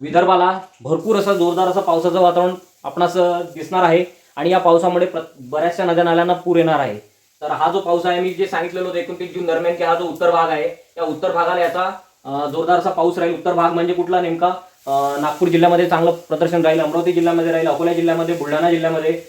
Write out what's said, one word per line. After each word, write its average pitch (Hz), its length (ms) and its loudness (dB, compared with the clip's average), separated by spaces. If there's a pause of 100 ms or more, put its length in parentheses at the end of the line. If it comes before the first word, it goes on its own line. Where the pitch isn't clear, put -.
विदर्भाला 180 580 2 (240)
भरपूर 165 320 -2
असं 196 180 2
जोरदार 175 340 2
असं 185 140 0
पावसाचं 175 400 0
वातावरण 175 320 4 (300)
आपणास, 170 340 -2
अ, 175 240 2
दिसणार 170 420 -4
आहे 175 220 4 (300)
आणि 156 140 -2
या 185 100 4
पावसामुळे 175 460 4
प्र-, 165 160 -6 (180)
बऱ्याचशा 160 460 -2
नद्या 170 180 2
नाल्यांना 170 300 2
पूर 175 240 0
येणार 160 220 2
आहे. 110 200 -4 (420)
तर 151 100 -6
हा 160 200 0
जो 190 80 0
पाऊस 170 260 0
आहे, 175 140 0
मी 185 100 -2
जे 180 160 -2
सांगितलेलं 180 420 -4
होतं 175 120 -4
एकोणतीस 175 360 -8
जून 175 100 -6
दरम्यान 170 300 0
की 175 80 -4
हा - 120 2
जो - 100 -4
उत्तर 139 260 0
भाग 170 180 2
आहे, 160 480 -6
या 165 60 -4
उत्तर 156 280 -4
भागाला 170 300 0
याचा, 180 300 -2 (320)
अ, 139 260 -6
जोरदार 160 300 0
असा 185 100 -2
पाऊस 170 280 0
राहील. 170 160 0
उत्तर 175 200 -2
भाग 170 180 2
म्हणजे 170 220 0
कुठला 175 280 0
नेमका? 170 260 0 (400)
अ, 139 320 0
नागपूर 151 280 0
जिल्ह्यामध्ये 170 420 4
चांगलं 170 220 2
प्रदर्शन 165 500 -2
राहील, 160 180 4
अमरावती 165 320 0
जिल्ह्यामध्ये 170 400 2
राहील, 165 160 0
अकोला 165 260 0
जिल्ह्यामध्ये, 165 420 0
बुलढाणा 151 360 0
जिल्ह्यामध्ये, 160 580 0